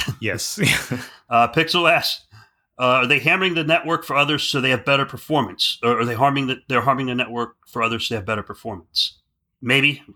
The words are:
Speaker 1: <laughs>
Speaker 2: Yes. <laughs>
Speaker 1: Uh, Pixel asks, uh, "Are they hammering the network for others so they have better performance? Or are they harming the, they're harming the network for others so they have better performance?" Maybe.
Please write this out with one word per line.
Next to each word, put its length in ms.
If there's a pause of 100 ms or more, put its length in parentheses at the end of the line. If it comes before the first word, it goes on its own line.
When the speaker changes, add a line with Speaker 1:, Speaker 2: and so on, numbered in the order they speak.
Speaker 1:
<laughs> 180
Speaker 2:
Yes. 400
<laughs> 480 (220)
Speaker 1:
Uh, 160
Pixel 440
asks, 340 (540)
uh, 240
"Are 40
they 120
hammering 340
the 100
network 440
for 100
others 280
so 180
they 80
have 160
better 180
performance? 800
Or 180
are 60
they 80
harming 320
the, 220
they're 120
harming 260
the 80
network 420 (100)
for 160
others 240
so 80
they 40
have 60
better 180
performance?" 760 (420)
Maybe. 420 (140)